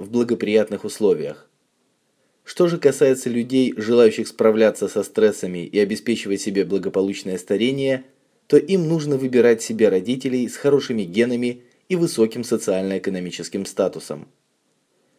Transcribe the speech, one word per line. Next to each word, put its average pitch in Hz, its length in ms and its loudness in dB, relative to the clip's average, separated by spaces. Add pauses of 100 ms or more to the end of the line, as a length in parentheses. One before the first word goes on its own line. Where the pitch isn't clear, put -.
в 98 100 -14
благоприятных 107 720 0
условиях. 82 640 -2 (960)
Что - 240 0
же 170 120 0
касается 135 520 2
людей, 123 460 0
желающих 110 500 4
справляться 110 640 2
со 101 160 -2
стрессами 98 600 -2
и - 140 -4
обеспечивать 104 600 -2
себе 98 240 -2
благополучное 95 720 -4
старение, 131 640 -2 (440)
то 147 80 6
им 156 320 2
нужно 147 280 0
выбирать 120 460 4
себе 110 260 2
родителей 123 600 -2
с - 80 -14
хорошими 131 480 0
генами 120 580 -2 (260)
и 185 60 -2
высоким 123 480 0
социально-экономическим 95 1200 -4
статусом. 78 600 -6 (920)